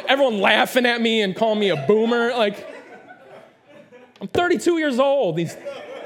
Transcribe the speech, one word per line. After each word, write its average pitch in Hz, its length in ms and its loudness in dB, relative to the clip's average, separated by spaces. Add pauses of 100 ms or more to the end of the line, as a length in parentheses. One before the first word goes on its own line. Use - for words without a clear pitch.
everyone 254 320 2
laughing 226 460 2
at 240 160 0
me 226 200 2
and 185 140 -2
calling 214 240 0
me 202 100 2
a 147 160 -2
boomer. 233 480 2
Like, 208 320 -2 (1600)
I'm 202 60 -8
thirty-two 349 500 0
years 285 220 0
old. 269 360 2
These 170 220 -4 (480)